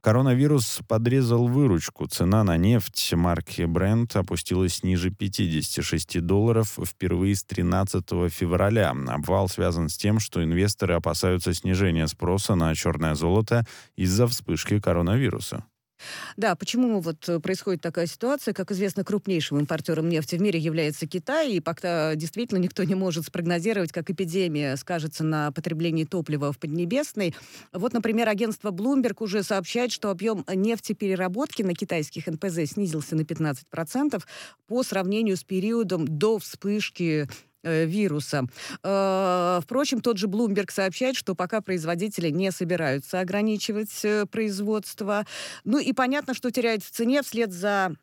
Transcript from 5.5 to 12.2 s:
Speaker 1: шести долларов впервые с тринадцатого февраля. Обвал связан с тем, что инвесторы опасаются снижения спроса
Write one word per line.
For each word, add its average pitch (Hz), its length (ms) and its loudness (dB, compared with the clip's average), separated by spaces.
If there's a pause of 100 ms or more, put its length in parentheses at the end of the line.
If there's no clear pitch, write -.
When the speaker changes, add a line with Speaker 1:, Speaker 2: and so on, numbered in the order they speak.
Speaker 1:
шести - 400 -2
долларов 107 640 2
впервые 92 520 0
с - 80 -4
тринадцатого 90 880 0
февраля. 92 600 2
Обвал 73 580 0
связан 85 400 0
с - 80 -6
тем, 104 220 2
что 92 220 -2
инвесторы 85 540 2
опасаются 87 580 2
снижения 90 540 2
спроса 95 480 0